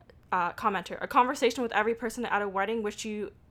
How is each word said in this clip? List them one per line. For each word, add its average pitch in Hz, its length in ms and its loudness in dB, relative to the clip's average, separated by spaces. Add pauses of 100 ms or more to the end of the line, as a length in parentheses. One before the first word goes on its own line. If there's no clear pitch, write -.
(320)
Uh, 175 200 0
commenter, 190 500 -2
"A - 60 -6
conversation 254 520 4
with 233 120 -2
every 214 220 2
person 226 300 -6
at 208 160 0
a 202 80 -2
wedding 202 360 -2
which 208 200 -6
you 208 280 -6 (180)